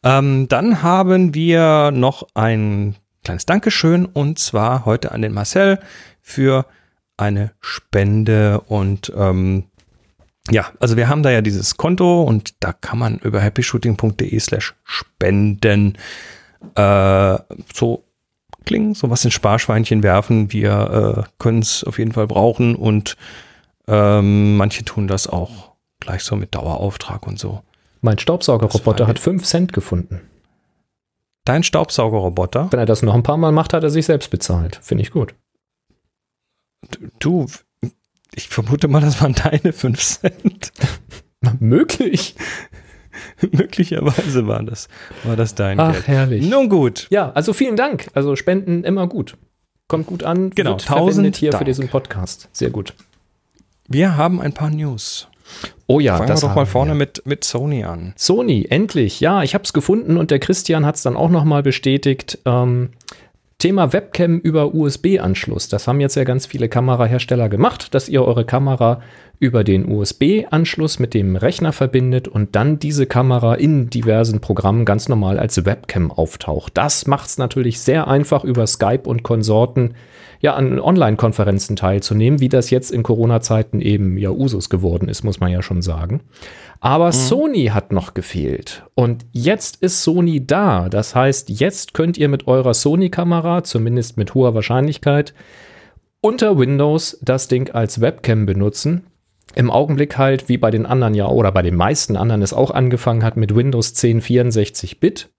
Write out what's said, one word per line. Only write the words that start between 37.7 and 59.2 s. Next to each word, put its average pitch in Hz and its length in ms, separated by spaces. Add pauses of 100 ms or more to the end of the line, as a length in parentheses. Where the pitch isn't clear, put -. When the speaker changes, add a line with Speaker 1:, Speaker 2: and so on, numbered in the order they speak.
Speaker 1:
ich - 140
vermute 135 400
mal, 147 120
das 147 200
waren 139 140
deine 156 380
fünf - 300
Cent. - 680 (420)
Speaker 2:
<laughs> - 440
Möglich. 185 760 (1080)
Speaker 1:
<laughs> 185 120
Möglicherweise 143 920
war 107 160
das, 110 260 (360)
war 113 120
das 113 180
dein 98 260
Speaker 2:
Ach, 160 120
Speaker 1:
Geld. 92 160
Speaker 2:
herrlich. 135 400
Speaker 1:
Nun 262 200
gut. 147 420
Speaker 2:
Ja, 185 220
also 175 200
vielen 240 240
Dank. 254 380
Also 139 220
Spenden 180 480
immer 190 220
gut. 180 300 (520)
Kommt 160 180
gut 180 180
an, 185 260
Speaker 1:
Genau, 156 220
Speaker 2:
wird 95 100
verwendet 156 320
Speaker 1:
tausend 196 220
Speaker 2:
hier 151 160
Speaker 1:
Dank. 101 80
Speaker 2:
für 139 40
diesen 131 240
Podcast. 104 640
Sehr - 180
gut. - 220 (960)
Speaker 1:
Wir 165 280
haben 175 240
ein 139 120
paar 151 180
News. 151 580 (580)
Speaker 2:
Oh 143 140
ja, 107 160
Speaker 1:
Fangen 107 120
Speaker 2:
das - 140
Speaker 1:
wir 143 60
doch - 80
mal 143 60
Speaker 2:
haben 98 80
Speaker 1:
vorne 139 220
Speaker 2:
wir. 147 40
Speaker 1:
mit, - 280
mit 143 200
Sony 135 400
an. 85 320
Speaker 2:
Sony, 190 520
endlich. 147 520